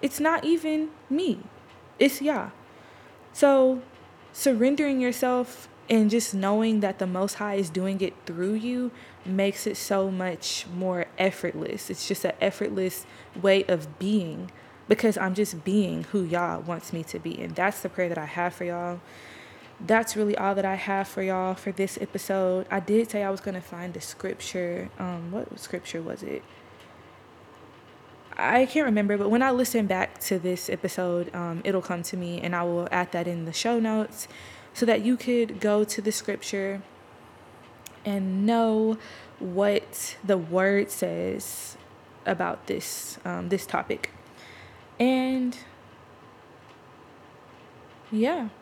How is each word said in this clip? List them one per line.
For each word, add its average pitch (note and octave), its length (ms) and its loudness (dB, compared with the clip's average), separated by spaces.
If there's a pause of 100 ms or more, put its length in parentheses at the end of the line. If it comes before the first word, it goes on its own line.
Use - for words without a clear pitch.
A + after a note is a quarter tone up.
It's - 180 -2
not D#4 260 2
even D#4 440 2 (200)
me. D4 300 0 (580)
It's C4+ 240 -8
Yah. C#4 300 -4 (840)
So C4 480 6 (500)
surrendering C4+ 720 4
yourself B3 680 0 (220)
and A3 220 6
just A3+ 240 2
knowing G#3 460 2
that G3 180 0
the F#3+ 80 0
Most F#3 280 0
High G#3 200 -4
is F#3+ 160 0
doing F#3 280 -2
it F#3+ 140 0 (140)
through F3+ 260 -2
you B3 380 -2 (340)
makes G3 400 0
it G3+ 100 -2
so G3 360 0
much F#3 560 -4
more F3+ 400 -2 (100)
effortless. F3+ 720 -2
It's - 180 -6
just - 180 -2
an F3+ 140 0
effortless F#3+ 680 0 (340)
way G3 220 6
of D3+ 340 -2
being F#3 540 0 (360)
because G#3+ 300 4
I'm F#3+ 160 0
just F#3 300 -2
being F#3 480 2
who G3+ 120 0
Yah E3+ 360 0
wants E3 340 -8
me E3 120 -6
to - 120 -10
be. E3 240 -8
And E3+ 140 -8
that's F#3+ 260 0
the F#3+ 80 -4
prayer F3+ 200 -2
that E3 100 -4
I D3+ 60 -8
have F3 280 -4
for F3+ 120 -8
y'all. F3 340 -6 (800)
That's A3+ 380 2
really G#3 200 2
all G3 180 2
that G3 100 0
I F#3+ 100 0
have G3 320 -2
for - 160 -4
y'all F#3 320 0
for G3 160 -6
this F#3+ 300 -2
episode. F#3+ 680 0
I F#3+ 120 0
did A3 280 2
say G#3 140 -2
I G3 60 -2
was G3 100 -2
gonna F#3 220 -6
find F3 320 -10
the E3+ 80 -10
scripture. F#3 880 -6 (100)
Um, F3 320 -6
what A3 260 -8
scripture - 440 -8
was - 200 -8
it? - 220 -6 (1900)
I A#3 300 4
can't D4 200 2
remember, G#3 320 4
but G3+ 120 2
when A#3 120 6
I C4 100 4
listen B3 360 2
back F#3 340 0
to - 160 0
this F3+ 320 -2
episode, F3+ 640 -2
um, E3+ 300 -4
it'll F#3+ 180 2
come F3 220 -4
to - 140 -6
me, F3 240 -4
and F3 140 -6
I F3 80 0
will F3 280 0
add F3+ 220 0
that F3 140 0
in E3+ 180 -4
the E3 80 -6
show A#3 260 2
notes A3 480 0 (460)
so - 120 2
that A3 160 6
you B3 140 4
could A#3 440 2
go G#3 260 6
to G#3+ 160 -4
the G#3+ 100 0
scripture G3 680 -4 (1200)
and G3 400 0
know A3 520 4 (420)
what G3 840 0
the G3 140 4
word F#3 540 2
says - 840 -4 (480)
about F3+ 420 -2
this, - 560 -6
um, F3+ 240 -4
this F#3 180 0
topic. - 460 -4 (880)
And B3+ 580 2 (2500)
yeah. A#3 380 2 (120)